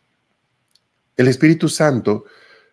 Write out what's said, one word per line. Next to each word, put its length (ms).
El 100
Espíritu 400
Santo, 580